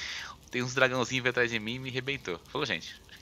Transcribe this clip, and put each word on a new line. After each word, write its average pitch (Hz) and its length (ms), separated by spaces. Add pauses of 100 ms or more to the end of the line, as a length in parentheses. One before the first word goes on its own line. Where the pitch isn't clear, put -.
(520)
Tem 127 100
uns 127 140
dragãozinhos 127 500
atrás 123 240
de 117 100
mim 110 160
e 131 40
me 131 100
arrebentou. 127 500 (100)
Falou, 143 160
gente, 90 280
o - 140
que - 140